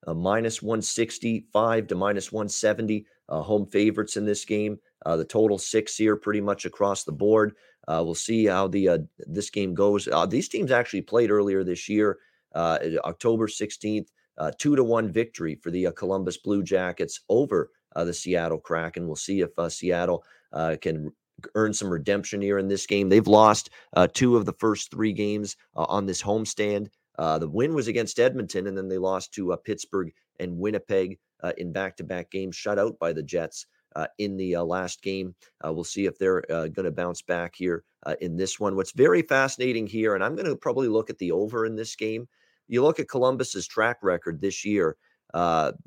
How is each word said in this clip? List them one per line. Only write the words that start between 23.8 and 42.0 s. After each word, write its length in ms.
uh, 120
two 300
of 100
the 60
first 400
three 200
games, 440
uh, 140
on 180
this 160
homestand. 680
Uh, 200
the 100
win 260
was 140
against 320
Edmonton, 480
and 80
then 100
they 120
lost 360
to, 180
uh, 40
Pittsburgh 560
and 180
Winnipeg, 600
uh, 140
in 160
back-to-back 580
games, 240
shut 240
out 220
by 120
the 100
Jets, 440
uh, 100
in 180
the, 180
uh, 80
last 400
game. 320
Uh, 60
we'll 100
see 220
if 120
they're, 360
uh, 160
gonna 240
bounce 300
back 340
here, 260
uh, 160
in 160
this 240
one. 160
What's 160
very 300
fascinating 640
here, 280
and 80
I'm 140
gonna 180
probably 340
look 220
at 80
the 140
over 340
in 80
this 220
game. 320